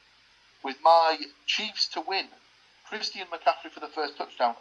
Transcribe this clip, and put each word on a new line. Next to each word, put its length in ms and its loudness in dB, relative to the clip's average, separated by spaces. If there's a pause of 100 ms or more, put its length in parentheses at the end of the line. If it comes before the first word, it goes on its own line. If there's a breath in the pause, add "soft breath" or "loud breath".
(640)
with 200 -6
my 340 6 (300)
Chiefs 400 -2
to 140 -8
win, 260 -4 (600)
Christian 360 -8 (100)
McCaffrey 380 -2
for 80 -18
the 80 -10
first 300 -6
touchdown, 440 -2